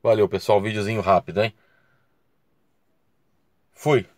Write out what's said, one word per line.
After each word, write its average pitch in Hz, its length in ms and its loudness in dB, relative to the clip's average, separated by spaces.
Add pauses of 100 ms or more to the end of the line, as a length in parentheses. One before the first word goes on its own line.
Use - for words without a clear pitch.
Valeu, 110 260 2
pessoal. 101 320 0
Videozinho 107 400 -6
rápido, 92 400 0
hein? 113 140 -2 (2250)
Fui. 135 480 0